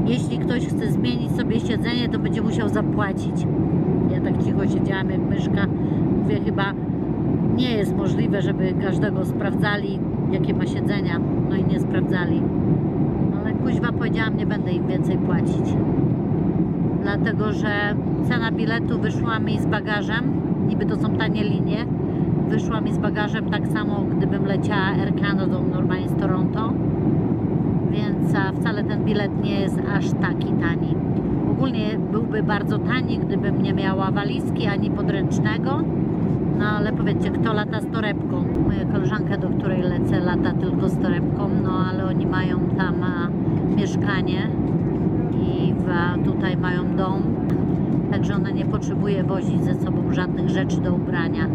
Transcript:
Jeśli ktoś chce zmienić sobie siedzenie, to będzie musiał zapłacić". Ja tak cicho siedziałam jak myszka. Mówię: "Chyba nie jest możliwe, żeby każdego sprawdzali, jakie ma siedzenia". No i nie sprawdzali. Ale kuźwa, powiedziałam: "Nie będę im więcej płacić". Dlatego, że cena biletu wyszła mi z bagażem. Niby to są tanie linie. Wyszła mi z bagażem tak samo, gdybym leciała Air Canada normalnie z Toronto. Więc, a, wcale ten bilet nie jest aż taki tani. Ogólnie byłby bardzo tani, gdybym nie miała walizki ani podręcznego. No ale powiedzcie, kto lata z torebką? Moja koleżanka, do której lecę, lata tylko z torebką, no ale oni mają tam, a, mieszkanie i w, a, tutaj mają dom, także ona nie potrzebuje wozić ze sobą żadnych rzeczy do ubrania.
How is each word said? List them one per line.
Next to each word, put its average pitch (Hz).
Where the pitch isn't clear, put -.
Jeśli 240
ktoś 247
chce -
zmienić -
sobie -
siedzenie, 240
to 214
będzie 196
musiał 214
zapłacić". 208
Ja -
tak -
cicho -
siedziałam 190
jak -
myszka. 196
Mówię: -
"Chyba 196
nie 247
jest 196
możliwe, 196
żeby 185
każdego 190
sprawdzali, 208
jakie 190
ma -
siedzenia". -
No 185
i 185
nie -
sprawdzali. 180
Ale -
kuźwa, -
powiedziałam: 220
"Nie -
będę 196
im 175
więcej -
płacić". -
Dlatego, 214
że 208
cena 233
biletu 226
wyszła 220
mi 220
z -
bagażem. 208
Niby -
to -
są 214
tanie 214
linie. 214
Wyszła -
mi 208
z -
bagażem 208
tak 208
samo, 208
gdybym -
leciała 196
Air -
Canada 196
normalnie 185
z -
Toronto. 202
Więc, 202
a, 196
wcale 208
ten 202
bilet 202
nie 202
jest 175
aż -
taki 180
tani. -
Ogólnie 233
byłby 214
bardzo 208
tani, -
gdybym -
nie -
miała -
walizki -
ani 202
podręcznego. 214
No 208
ale 214
powiedzcie, 208
kto 220
lata 214
z 214
torebką? 202
Moja -
koleżanka, -
do 190
której -
lecę, 170
lata 175
tylko -
z -
torebką, -
no -
ale -
oni -
mają 185
tam, 185
a, 170
mieszkanie 190
i -
w, -
a, 175
tutaj 185
mają 180
dom, 190
także -
ona -
nie -
potrzebuje 196
wozić -
ze -
sobą -
żadnych -
rzeczy -
do 180
ubrania. -